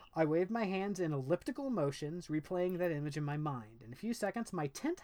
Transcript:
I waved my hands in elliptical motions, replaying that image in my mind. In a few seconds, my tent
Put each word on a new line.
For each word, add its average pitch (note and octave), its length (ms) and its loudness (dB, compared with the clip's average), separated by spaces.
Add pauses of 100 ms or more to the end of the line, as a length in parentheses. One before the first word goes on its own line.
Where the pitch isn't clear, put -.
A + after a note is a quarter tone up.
(160)
I E3 80 6
waved E3+ 260 4
my A3+ 140 0
hands F#3+ 360 0
in D#3+ 120 2
elliptical F3 560 0
motions, D#3+ 600 0
replaying F3+ 500 0
that F3 120 2
image D3 280 -2
in D3+ 60 0
my C#3+ 120 0
mind. A#2+ 480 -4
In A2+ 80 -12
a - 40 -12
few A3+ 180 -2
seconds, G#3+ 400 -2
my D3+ 140 0
tent E4 360 -2